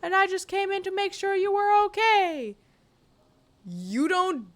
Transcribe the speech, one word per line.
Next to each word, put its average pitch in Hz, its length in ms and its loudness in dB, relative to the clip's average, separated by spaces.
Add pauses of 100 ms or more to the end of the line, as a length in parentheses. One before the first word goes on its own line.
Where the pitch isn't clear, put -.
and 349 140 -2
I 381 120 4
just 370 200 -4
came 392 240 -2
in 392 120 -4
to 381 80 -6
make 392 220 -2
sure 392 220 -2
you 392 160 0
were 415 340 4
okay. 381 720 0 (1080)
You 190 420 -4
don't 359 480 -2